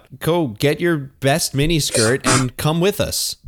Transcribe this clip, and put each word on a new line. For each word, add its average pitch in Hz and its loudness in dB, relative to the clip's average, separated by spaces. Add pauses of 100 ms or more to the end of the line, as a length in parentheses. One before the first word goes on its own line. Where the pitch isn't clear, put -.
(120)
out. 131 -18
Go 165 0
get 139 -2
your 170 0
best 135 -2
mini 151 2
skirt 120 0
and 127 0
come 160 0
with 196 0
us. - -4 (120)